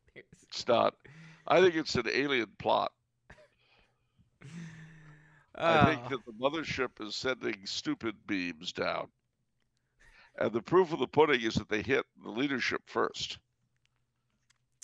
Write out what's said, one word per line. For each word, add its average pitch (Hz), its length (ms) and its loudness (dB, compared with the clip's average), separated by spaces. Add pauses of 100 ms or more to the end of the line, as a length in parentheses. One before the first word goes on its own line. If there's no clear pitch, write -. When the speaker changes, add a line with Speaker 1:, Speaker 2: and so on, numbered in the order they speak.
(160)
Speaker 1:
It's - 520 -12
not. 107 280 4 (520)
I 165 140 6
think 180 140 6
it's 156 200 -2
an 117 120 -2
alien 127 520 0
plot. 110 320 0 (2750)
I 160 140 6
think 135 260 6
Speaker 2:
Oh. 123 40 -10
Speaker 1:
that 127 160 -8
the 117 80 -16
mothership 131 680 -2
is 104 140 -8
sending 117 500 -4
stupid - 640 -8
beams 87 440 -6
down. 85 400 -6 (1200)
And 113 180 -2
the 113 80 -2
proof 165 300 2
of 156 80 -4
the 123 80 0
pudding 123 340 4
is 110 140 -2
that 104 140 -4
they 107 120 0
hit 120 240 0 (160)
the 98 100 -12
leadership 127 540 -2
first. - 540 -4 (1400)